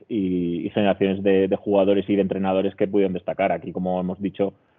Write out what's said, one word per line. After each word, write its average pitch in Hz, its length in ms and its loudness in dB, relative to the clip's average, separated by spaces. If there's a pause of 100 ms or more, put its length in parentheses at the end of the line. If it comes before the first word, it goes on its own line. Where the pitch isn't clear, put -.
y, 90 580 -2
y 104 40 -6
generaciones 98 520 0
de, 95 280 4
de 98 80 0
jugadores 98 520 2
y 104 60 2
de 98 60 2
entrenadores 95 540 0
que 104 120 0
pudieron 98 240 2
destacar. 95 400 -2
Aquí, 85 220 -6
como 92 260 -2
hemos 92 220 -6
dicho, 98 320 -4 (260)